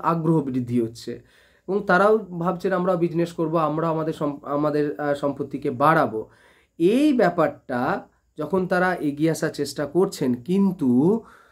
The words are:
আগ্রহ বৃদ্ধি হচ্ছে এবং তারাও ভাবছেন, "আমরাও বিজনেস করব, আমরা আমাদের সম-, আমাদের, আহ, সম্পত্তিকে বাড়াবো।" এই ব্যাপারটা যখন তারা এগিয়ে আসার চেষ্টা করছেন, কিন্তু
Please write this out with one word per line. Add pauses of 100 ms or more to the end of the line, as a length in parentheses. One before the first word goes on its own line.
আগ্রহ
বৃদ্ধি
হচ্ছে (460)
এবং
তারাও
ভাবছেন,
"আমরাও
বিজনেস
করব,
আমরা
আমাদের
সম-,
আমাদের,
আহ,
সম্পত্তিকে
বাড়াবো।" (480)
এই
ব্যাপারটা (300)
যখন
তারা
এগিয়ে
আসার
চেষ্টা
করছেন,
কিন্তু (280)